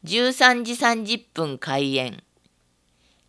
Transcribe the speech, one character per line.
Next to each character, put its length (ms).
十 280
三 320
時 120
三 300
十 140
分 400
開 360
演。 280